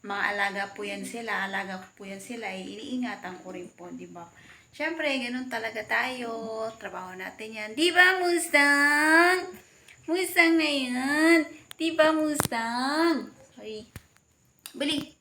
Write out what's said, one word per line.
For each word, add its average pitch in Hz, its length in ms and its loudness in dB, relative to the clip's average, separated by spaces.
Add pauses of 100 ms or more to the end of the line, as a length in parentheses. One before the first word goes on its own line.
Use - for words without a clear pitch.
mga 202 200 -4 (120)
alaga 196 280 -2 (120)
po 208 80 -10
yan 202 240 -8
sila, 208 400 -4
alaga 190 320 -6
ko - 160 -16
po - 80 -20
yan 196 160 -12
sila, 220 320 -10
eh, 190 160 -10
iniingatan 208 800 -8
ko 185 80 -12
rin 180 160 -14
po, 175 240 -20
di 175 160 -16
ba? 170 160 -16 (500)
Syempre, 320 320 -4
ganun 254 400 -4
talaga 220 400 -6
tayo. 240 400 -4 (480)
Trabaho 185 400 -12
natin 190 320 -12
yan. 220 240 -10
Di 320 160 2
ba, 359 320 6
Mustang? 311 1300 4 (560)
Mustang 339 480 4
na 311 160 4
yan. 285 800 4 (240)
Di 320 240 -2
ba, 311 160 6
Mustang? 285 1120 0 (320)
Sorry. 214 320 -14 (880)
Bali. 285 440 -4